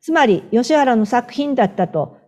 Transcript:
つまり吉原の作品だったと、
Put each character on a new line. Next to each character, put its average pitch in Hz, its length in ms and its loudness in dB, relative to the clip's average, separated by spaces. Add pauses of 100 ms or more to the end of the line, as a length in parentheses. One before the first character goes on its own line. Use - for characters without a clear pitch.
つ 320 100 -6
ま 311 140 4
り 202 160 2 (100)
吉 240 220 0
原 262 220 2
の 214 100 0
作 233 260 -2
品 285 220 -4
だ 254 100 2
っ - 100 -4
た 180 140 -2
と、 - 400 -6